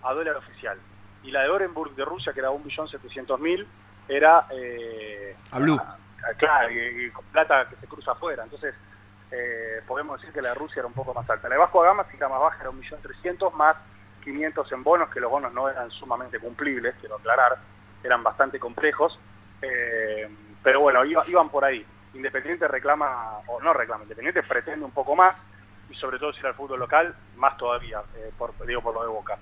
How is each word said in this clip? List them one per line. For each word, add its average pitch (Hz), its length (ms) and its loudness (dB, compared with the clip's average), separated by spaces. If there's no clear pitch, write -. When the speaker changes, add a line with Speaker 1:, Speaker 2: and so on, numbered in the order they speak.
Speaker 1:
a 131 100 0
dólar 156 220 -4
oficial. 110 420 -10
Y 131 80 -14
la 139 100 2
de 139 80 2
Orenburg 165 460 -2
de 135 80 -4
Rusia, 147 280 -6
que 139 60 -8
era 131 120 -2
un 143 140 -6
millón 147 240 -8
setecientos 131 520 -6
mil, 180 260 -2
era, 156 420 8
eh, 113 880 -10
Speaker 2:
A 127 80 -6
blue. 147 180 4
Speaker 1:
a, 95 220 -6
a, 110 40 -4
claro, 143 360 2
y, 120 360 -6
y 117 40 -10
con - 160 -18
plata 151 420 4
que - 80 -18
se - 120 -20
cruza - 240 -8
afuera. 131 320 -6
Entonces, 143 300 -10
eh, 113 540 -8
podemos 139 340 -6
decir 160 120 -20
que 147 80 -8
la 127 100 -4
de 123 40 -2
Rusia 147 260 -8
era 123 60 -4
un 117 80 -10
poco 131 180 -6
más 120 160 -6
alta. 110 200 -2
La 95 80 0
de 151 40 6
Vasco 175 220 6
da 170 60 8
Gama 196 220 4
sí - 60 -20
era 139 120 -4
más 131 120 -2
baja, 151 200 2
era 131 100 -8
un 131 80 -14
millón 147 240 -16
trescientos 180 520 -4
más 156 220 6
quinientos 151 480 -6
en 127 140 -8
bonos, 165 260 6
que - 80 -8
los 120 120 -2
bonos 135 220 -2
no 131 160 -2
eran 127 220 -6
sumamente 123 480 -8
cumplibles, 123 640 -4
quiero 107 160 -12
aclarar, 120 420 4
eran 123 180 2
bastante 131 380 0
complejos. 151 580 0
Eh, 113 680 -4
pero 135 180 6
bueno, 131 240 8
iba, 160 220 2
iban 175 220 4
por 143 160 0
ahí. 131 200 0
Independiente 135 520 -4
reclama, 131 800 0
o 120 140 -8
no 160 120 4
reclama, 113 320 0
Independiente 131 380 -4
pretende 151 420 -4
un 127 60 -12
poco 139 240 -2
más, 185 200 8
y 139 60 -20
sobre 127 240 -6
todo 147 140 -6
si - 80 -14
era 135 100 -2
el 120 40 -6
fútbol 135 260 -8
local, 156 340 4
más 135 200 2
todavía, 113 460 -4
eh, 110 200 -12
por, 120 180 -8
digo, 120 140 -4
por 117 140 -4
lo 113 80 -4
de 117 60 -4
Boca. 110 340 -8